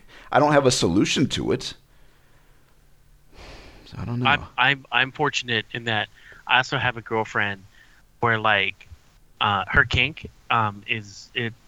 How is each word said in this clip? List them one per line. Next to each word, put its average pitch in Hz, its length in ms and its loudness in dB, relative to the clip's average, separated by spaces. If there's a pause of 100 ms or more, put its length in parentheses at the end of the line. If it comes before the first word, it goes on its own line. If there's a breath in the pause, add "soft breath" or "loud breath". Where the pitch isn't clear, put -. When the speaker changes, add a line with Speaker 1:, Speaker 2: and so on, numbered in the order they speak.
(320 loud breath)
Speaker 1:
I 123 60 4
don't 147 140 4
have 143 140 6
a 123 60 8
solution 117 580 2
to 60 220 -4
it. - 220 -6 (2000 loud breath)
So - 120 -18
I - 60 -10
don't 120 160 -6
know. 127 80 0
Speaker 2:
I'm, 147 160 2 (120)
I'm, 131 360 2
I'm 127 200 0
fortunate 123 600 -2
in 120 120 -10
that 107 240 -2 (380 loud breath)
I 123 120 4
also 131 200 -2
have 123 180 -2
a 117 40 -10
girlfriend 107 600 -4 (580 soft breath)
where, 113 180 2
like, 104 500 0 (520)
uh, 101 280 0
her 143 160 2
kink, 131 440 -4 (220)
um, 104 380 -2
is 104 460 -10
it 117 200 -6 (140)